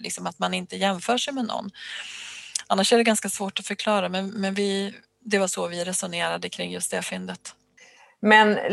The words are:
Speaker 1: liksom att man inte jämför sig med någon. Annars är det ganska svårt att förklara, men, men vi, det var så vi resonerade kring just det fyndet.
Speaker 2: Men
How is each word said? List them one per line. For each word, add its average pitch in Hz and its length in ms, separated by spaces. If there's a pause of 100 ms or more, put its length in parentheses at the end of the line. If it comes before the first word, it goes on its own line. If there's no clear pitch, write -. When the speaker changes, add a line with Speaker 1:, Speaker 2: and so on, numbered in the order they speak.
Speaker 1:
liksom - 240
att 170 120
man 180 160
inte 185 220
jämför 196 420
sig 277 160
med 262 100
någon. - 260 (960)
Annars 196 260
är 240 40
det 233 80
ganska 220 240
svårt 196 300
att - 80
förklara, 202 420
men, 190 200
men 196 260
vi, 196 400 (260)
det 208 180
var 190 100
så 180 200
vi 175 160
resonerade 175 640
kring 180 220
just 180 200
det 185 120
fyndet. 92 520 (720)
Speaker 2:
Men 214 340 (140)